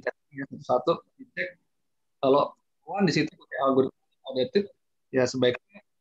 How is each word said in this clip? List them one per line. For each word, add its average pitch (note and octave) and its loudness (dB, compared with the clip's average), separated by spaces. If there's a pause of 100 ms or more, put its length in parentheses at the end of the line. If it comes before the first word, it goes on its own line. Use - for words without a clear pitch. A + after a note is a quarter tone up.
testing - -10
ya, C#3 -10
satu-satu, C3 -2 (260)
dicek. F3+ -12 (720)
Kalau C#3 2 (300)
one F#3+ 0
di D3 2
situ - 0
pakai - -16
algoritma C3 2 (260)
outdated, D#3+ -2 (480)
ya B2+ 2
sebaiknya B2 -2 (220)